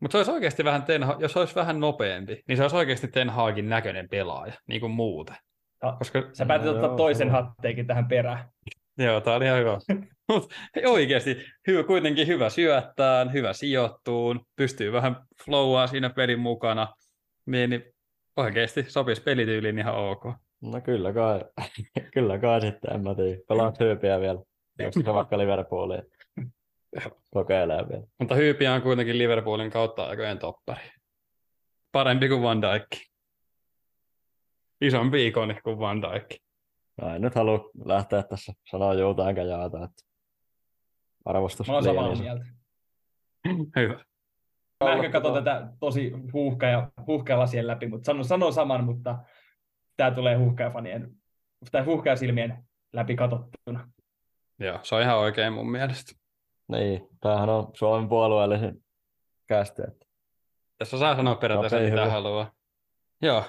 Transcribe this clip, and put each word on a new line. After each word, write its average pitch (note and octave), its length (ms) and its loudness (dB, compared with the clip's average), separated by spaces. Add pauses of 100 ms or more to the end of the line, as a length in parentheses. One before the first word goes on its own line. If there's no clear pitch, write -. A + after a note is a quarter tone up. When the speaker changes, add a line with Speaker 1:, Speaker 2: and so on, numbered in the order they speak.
Speaker 1:
Mut C#3+ 100 -4
se - 60 0
olisi G#3 140 2
oikeasti F#3 340 -2
vähän C#3+ 180 2
Ten D3+ 200 0
Ha-, C3+ 160 0
jos D#3 180 -4
olisi F3+ 180 0
vähän E3 260 -2
nopeampi, G#2 680 -2
niin B2+ 80 0
se C3+ 60 2
olisi C#3+ 140 2
oikeasti C3+ 320 0
Ten B2 220 0
Hagin G#2+ 380 0
näköinen G2 400 -2
pelaaja, F2 460 -6 (140)
niin A2+ 120 -6
kuin A2+ 120 -4
muuten. G#2 440 -4 (460)
Speaker 2:
No, B2 160 -4
Speaker 1:
Koska C3 240 -2 (100)
Speaker 2:
sä C3 140 -4
päätit D3+ 200 2
Speaker 3:
No D#3 60 2
Speaker 2:
ottaa A#2 160 2
Speaker 3:
joo, B2+ 80 -2
Speaker 2:
toisen D3 320 4
Speaker 3:
se B2 40 4
voi. B2+ 100 4
Speaker 2:
hatteikin A#2+ 440 -6
tähän A#2+ 220 0
perään. B2 420 0 (480)
Speaker 1:
Joo, A2+ 220 4
tää A#2 140 4
oli B2+ 100 2
ihan C3 140 4
hyvä. A2+ 200 2 (260)
Speaker 2:
<laughs> - 240 -10
Speaker 1:
Mut A3 240 0 (340)
oikeesti C3+ 580 2 (220)
hyvä, F#3 180 4
kuitenkin D#3 420 2
hyvä D3 240 2
syöttään, C3 840 2
hyvä B2 200 -2
sijoittuun, A#2+ 920 -2 (100)
pystyy B2 360 -2
vähän B2 240 0 (280)
flowaa C3 420 4
siinä B2+ 240 -4
pelin B2 280 0
mukana. A#2 500 -2 (580)
Niin, B2 240 0
niin A#2+ 120 -2 (540)
oikeesti A#2 520 0
sopis B2+ 320 -2
pelityyliin A2 580 0
ihan A2 160 -2
ok. G2+ 300 -4 (380)
Speaker 3:
No A#2 180 -8
kyllä G2+ 320 -2
kai. A2 280 2 (360)
<laughs> - 380 -10
Kyllä G#2 240 2
kai A#2 220 4
sitten, G#2 340 -4
en G2+ 80 -2
mä G2 120 -2
tiedä. F#2 240 0 (100)
Pelaat A2 320 2
Hyypiä G2+ 400 2
vielä. F#2+ 200 -2 (380)
Jos G2+ 160 -6
se A2 100 2 (100)
vaikka G2+ 240 0
Liverpoolia F#2 640 -2 (880)
Speaker 1:
Joo. - 280 -12 (100)
Speaker 3:
kokeilee F2+ 580 0
vielä. G#2 140 -8 (160)
Speaker 1:
Mutta B2+ 160 -2
Hyypiä C#3+ 400 4
on B2+ 80 0
kuitenkin B2 360 0
Liverpoolin A2 520 0
kautta A2+ 360 -2
aikojen G#2+ 320 -6
toppari. - 420 -10 (1120)
Parempi C3 360 4
kuin C3 140 4
Van A2+ 200 2
Dijk. G#2 240 0 (1900)
Isompi C3 460 2
ikoni A2 380 -2
kuin A2 140 -4
Van G#2 240 -2
Dijk. F#2 240 -6 (720)
Speaker 3:
No E2 140 -6
en F2 80 -6
nyt B2+ 120 -2
halua A2 360 2 (140)
lähteä G2+ 380 0
tässä - 300 -12 (180)
sanoa F#2+ 240 0
juuta F#2+ 340 2
enkä F#2+ 140 -2
jaata, F2 420 -6
että - 180 -18 (1200)
arvostus F#2+ 440 -2
Speaker 2:
Mä C3+ 60 -2
oon C#3+ 100 2
samaa F#2+ 200 2
Speaker 3:
liian F2+ 100 -2
iso. - 80 -4
Speaker 2:
mieltä. A#2+ 220 -8 (1300)
Speaker 1:
Hyvä. A#2 180 2 (880)
Speaker 2:
Mä C3+ 80 4
ehkä C3 80 2
Speaker 3:
Olla D#3+ 100 0
Speaker 2:
katon D3+ 220 2
Speaker 3:
tota C#3+ 120 0
Speaker 2:
tätä C3+ 240 -2 (120)
tosi C3 320 -2 (200)
huuhka- C3+ 340 0
ja, B2 240 2 (160)
huuhkalasien B2 600 0
läpi, A#2+ 200 -6
mut A#2 180 -8
sanon, C#3+ 200 -2
sanon F3+ 280 2
saman, C3+ 320 0
mutta A#2+ 340 -4 (800)
tää C3 140 4
tulee B2 260 2
huuhkajafanien, A#2+ 720 -2 (640)
tai C3+ 120 2
huuhkajasilmien B2 800 0 (280)
läpi A#2 240 -2
katsottuna. A#2+ 720 -4 (680)
Speaker 1:
Joo, F#2 240 -6
se - 120 -4
on A2+ 80 4
ihan A#2+ 160 4
oikein G#2+ 340 2
mun A2+ 180 -6
mielestä. C3 420 -6 (560)
Speaker 3:
Niin, G2+ 400 -2 (120)
tämähän G#2 280 2
on A2 260 0
Suomen A2 340 0
puolueellisin G#2+ 760 2 (640)
kästi, G#2 360 -2
että - 240 -14 (720)
Speaker 1:
Tässä C3 200 -6
saa C#3+ 180 2
sanoa B2+ 180 2
periaatteessa A2 420 0
Speaker 3:
Sopii A2 140 2
Speaker 1:
mitä A2 120 2
Speaker 3:
hyvin. G#2+ 100 2
Speaker 1:
haluaa. G#2 400 -4 (720)
Joo, B2 260 2